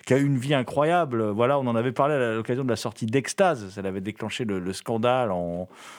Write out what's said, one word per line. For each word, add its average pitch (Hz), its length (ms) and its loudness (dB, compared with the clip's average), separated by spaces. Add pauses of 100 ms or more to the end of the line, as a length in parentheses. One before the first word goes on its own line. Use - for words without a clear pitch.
qui 127 60 4
a 131 40 8
eu 139 80 2
une 139 120 2
vie 139 180 0
incroyable. 139 720 0
Voilà, 120 300 2
on 127 80 -2
en 117 80 0
avait 120 160 0
parlé 143 240 2
à 120 180 2
l'occasion 123 300 -2
de 131 60 0
la 110 80 0
sortie - 280 -6
d'Extase. 120 720 0
Elle 98 80 -6
avait 95 160 -4
déclenché 107 440 -6
le, 98 140 -2
le 92 140 -4
scandale 120 580 0
en, 87 360 -4 (300)